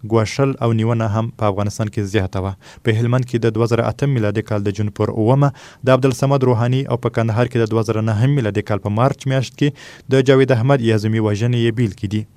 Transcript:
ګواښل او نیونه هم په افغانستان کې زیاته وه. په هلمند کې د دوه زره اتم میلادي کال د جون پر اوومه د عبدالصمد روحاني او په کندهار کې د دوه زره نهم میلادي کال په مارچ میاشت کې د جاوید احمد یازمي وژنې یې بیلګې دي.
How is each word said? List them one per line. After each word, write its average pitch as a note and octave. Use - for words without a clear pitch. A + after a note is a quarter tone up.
ګواښل A#2
او A#2
نیونه A2+
هم A2+
په A2+
افغانستان G2+
کې G#2+
زیاته F#2+
وه. F#2+
په -
هلمند A#2+
کې A#2+
د A#2
دوه A#2
زره A2+
اتم C#3
میلادي G#2
کال G#2
د G2+
جون G#2
پر G#2+
اوومه C3
د C3
عبدالصمد C3
روحاني B2
او B2
په A#2
کندهار A2+
کې A#2+
د G#2+
دوه A2
زره A2
نهم A#2+
میلادي G#2
کال G#2
په G#2
مارچ C3+
میاشت C3
کې D3
د C3+
جاوید C3+
احمد B2
یازمي A2
وژنې A#2
یې A#2
بیلګې G#2+
دي. G#2+